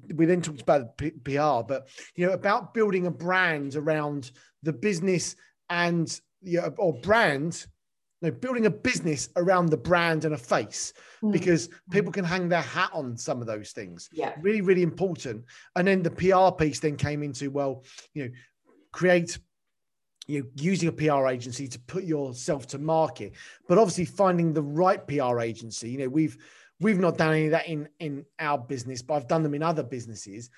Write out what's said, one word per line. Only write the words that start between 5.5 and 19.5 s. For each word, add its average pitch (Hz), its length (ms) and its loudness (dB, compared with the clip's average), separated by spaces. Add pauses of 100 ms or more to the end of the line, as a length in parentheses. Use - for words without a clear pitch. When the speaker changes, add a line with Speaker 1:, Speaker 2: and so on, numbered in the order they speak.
Speaker 1:
and, 170 500 0 (220)
you 170 180 -2
know, 170 180 -4
or 175 160 2
brand, 165 720 2 (560)
no, 165 80 0
building 240 360 0
a 190 40 4
business 165 640 -2
around 180 300 4
the 151 100 2
brand 165 480 4
and 151 100 0
a 139 40 -4
face, - 540 -2 (300)
Speaker 2:
Mm. 208 100 0
Speaker 1:
because 175 360 2
Speaker 2:
Mm. - 40 -20 (180)
Speaker 1:
people 175 220 0
can 190 120 -2
hang 175 240 0
their 170 140 2
hat 151 300 -2
on 131 240 -6
some 127 240 -4
of 113 60 -8
those 107 260 -8
things. 90 400 -14
Speaker 2:
Yeah. - 280 -6
Speaker 1:
Really, 208 200 2
really 180 220 4
important. 143 640 -2 (320)
And 180 100 2
then 190 160 4
the 170 80 0
P 185 220 2
R 185 200 8
piece 156 280 0
then 147 160 -2
came 147 260 -2
into, 139 280 -6
well, 135 340 -2 (300)
you 143 100 -6
know, 123 60 -8 (640)
create, 175 460 2 (880)